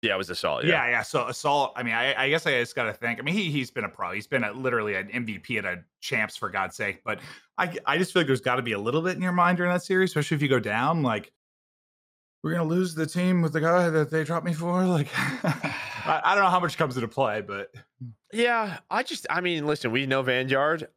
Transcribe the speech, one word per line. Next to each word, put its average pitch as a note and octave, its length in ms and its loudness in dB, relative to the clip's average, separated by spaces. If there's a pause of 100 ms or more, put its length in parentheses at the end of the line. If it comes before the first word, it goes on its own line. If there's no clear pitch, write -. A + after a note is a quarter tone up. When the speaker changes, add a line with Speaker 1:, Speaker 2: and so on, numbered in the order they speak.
Speaker 1:
Yeah, G#2+ 120 0
it F#2+ 40 0
was F#2+ 120 -4
Assault, D#2 340 -2
yeah. D#3 220 2
Speaker 2:
Yeah, B2 40 -2
yeah, A#2+ 120 0
so B2 260 -2
Assault, C#3+ 480 0
I B2 80 -6
mean, A#2 100 -2
I, B2+ 300 0
I C3+ 60 0
guess D#3+ 180 0
I D3+ 40 2 (100)
just A#2 140 -4
gotta A2+ 180 -2
think, A#2 260 -4
I A2+ 40 -8
mean, E3+ 120 -2
he, F#3+ 160 0
he's C#3 200 -2
been A#2+ 120 -6
a G2 60 -4
pro, F2+ 240 -6
he's G#2 120 -8
been B2 200 0
a, G#2 80 -4
literally A#2 420 0
an G2 160 -4
M A#2+ 140 -4
V G#2+ 120 -6
P A2 200 -6
at G2+ 80 -4
a F2+ 180 -6 (160)
Champs, A2 380 -4
for G#2 120 -6
God's F#2 280 -4
sake, G2+ 260 -6
but G#2+ 160 -4 (380)
I, F3+ 180 -2 (100)
I C#3+ 120 2
just F#3 160 0
feel F3+ 80 4
like D#3 60 2
there's C3+ 120 2
gotta B2+ 220 0
be A#2+ 100 -4
a G2+ 80 0
little A#2+ 220 0
bit F3+ 160 -2
in - 40 -4
your F3+ 120 -2
mind F3 240 4
during F3+ 160 0
that F3 100 0
series, F#3 280 2
especially D3+ 240 0
if C#3+ 60 0
you D3 60 2
go C3 140 4
down, B2 420 0
like A2+ 300 -2 (1080)
"We're D#3 120 -2
gonna E3 160 0
lose F3 260 0
the D#3 100 0
team F3+ 360 2
with D#3+ 100 2
the D#3+ 80 0
guy E3+ 300 4
that D#3 220 2
they D#3+ 120 0
dropped D#3+ 220 -2
me E3+ 80 -2
for?" F3 320 0
Like, E3+ 260 2
<laughs> - 20 -12
I, - 1120 -2
I F#3+ 120 4
don't G3+ 100 6
know F#3 40 6
how F3+ 120 4
much E3+ 160 -2
comes C3+ 180 0
into A#2 140 -2
play, A2 320 0
but G2 320 -8 (580)
Speaker 1:
Yeah, A3+ 480 0 (100)
I A3 140 0
just, C#4 260 -8
I E3 120 0
mean, E3+ 240 0
listen, D3+ 260 0
we C3+ 140 0
know C3+ 160 2
Vanguard. C3+ 760 2